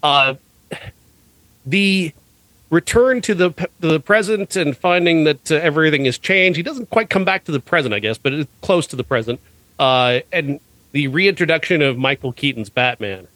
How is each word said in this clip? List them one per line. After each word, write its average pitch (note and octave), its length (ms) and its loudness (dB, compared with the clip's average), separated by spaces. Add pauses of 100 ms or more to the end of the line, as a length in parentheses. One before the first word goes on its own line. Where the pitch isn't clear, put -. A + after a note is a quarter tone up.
Uh, C#3 320 2 (1300)
the F#3+ 480 0 (560)
return A#3+ 520 2
to G#3+ 140 -2
the F3+ 160 2
p-, - 140 -8 (140)
the D#3 200 2
present G3+ 560 0
and D3 200 -2
finding F3 500 2
that, D3 260 -2
uh, D#3+ 40 2
everything D3+ 500 2
has B2 120 0
changed. F#3 400 0
He E3+ 60 -4
doesn't B3+ 260 -10
quite A3+ 200 -2
come F#3+ 160 -2
back F#3+ 200 -2
to E3+ 60 -8
the C#3+ 80 -2
present, C3 340 0
I G#2 60 -2
guess, G#2+ 180 -2
but C3+ 160 -4
it's D3 180 -6 (100)
close E3+ 260 0
to - 80 -14
the B2 80 -6
present. A#2 360 -4 (400)
Uh, B2+ 400 2 (120)
and D3 280 -4 (320)
the C#3+ 160 -2
reintroduction E3 760 0
of C3+ 160 0
Michael C3 360 -2
Keaton's B2 360 -4
Batman. G#2 680 -4